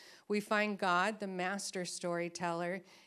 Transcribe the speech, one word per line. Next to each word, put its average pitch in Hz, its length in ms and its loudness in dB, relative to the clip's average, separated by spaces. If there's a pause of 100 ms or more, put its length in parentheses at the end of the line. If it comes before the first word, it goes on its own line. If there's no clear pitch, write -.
(300)
we 208 100 2
find 208 400 2
God, 190 400 4
the 202 80 -4
master 185 560 -2
storyteller, 175 960 -2 (260)